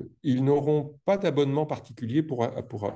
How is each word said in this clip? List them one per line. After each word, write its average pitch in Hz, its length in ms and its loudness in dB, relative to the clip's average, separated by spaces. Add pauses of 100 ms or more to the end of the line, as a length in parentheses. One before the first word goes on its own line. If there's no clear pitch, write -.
(220)
ils 131 220 2
n'auront 147 600 2
pas 196 140 2
d'abonnement 147 480 2
particulier 127 560 -4
pour, 131 260 -2 (200)
pour 104 280 -6